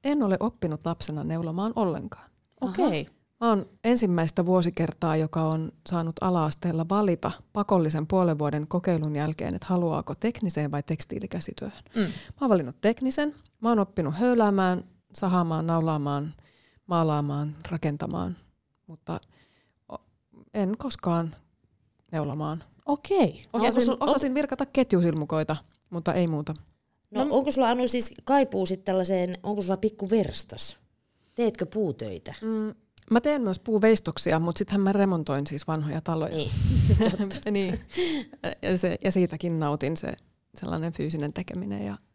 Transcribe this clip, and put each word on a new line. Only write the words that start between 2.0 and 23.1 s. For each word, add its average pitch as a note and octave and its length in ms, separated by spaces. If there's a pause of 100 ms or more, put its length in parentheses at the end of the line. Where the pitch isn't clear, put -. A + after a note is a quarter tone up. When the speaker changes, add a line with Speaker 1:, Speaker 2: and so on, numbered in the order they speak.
Speaker 2:
Okei. G3 460 (340)
Speaker 1:
Mä A#3 80
oon G3+ 160 (180)
ensimmäistä F#3 640
vuosikertaa, E3+ 720
joka D#3 260
on D#3+ 280 (180)
saanut E3 320
ala-asteella E3 680
valita G3 420 (220)
pakollisen D#3+ 540
puolen F3 320
vuoden D3 280
kokeilun D#3+ 480
jälkeen, D3+ 400
että - 140
haluaako E3+ 460
tekniseen E3+ 560
vai C#3+ 120
tekstiilikäsityöhön. - 1000 (120)
Speaker 2:
Mm. A3+ 60
Speaker 1:
Mä F#3 60 (340)
oon C4+ 80
valinnut D3+ 320
teknisen. C4 540 (260)
Mä A3+ 80
oon A#3 100
oppinut F3+ 360
höyläämään, G3+ 680 (300)
sahaamaan, E3+ 540
naulaamaan, D3+ 640 (540)
maalaamaan, D3+ 680 (160)
rakentamaan, E3+ 640 (520)
mutta E3 320 (720)
o-, - 120 (500)
en G3+ 240
koskaan E3+ 580 (760)
neulomaan. D3+ 520 (220)
Speaker 2:
Okei. D4 680